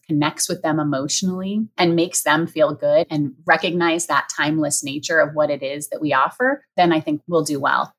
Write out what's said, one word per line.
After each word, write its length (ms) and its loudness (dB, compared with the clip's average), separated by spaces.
connects 400 0
with 140 -4
them 180 0
emotionally, 960 -2
and 200 2
makes 260 0
them 240 2
feel 300 0
good 340 2
and 240 -2
recognize 600 2
that 300 -2
timeless 480 0
nature 360 -2
of 140 2
what 160 0
it 140 -4
is 260 -8
that 100 -8
we 140 0
offer, 500 0
then 160 6
I 60 2
think 280 -4
we'll 160 2
do 160 -4
well. 400 0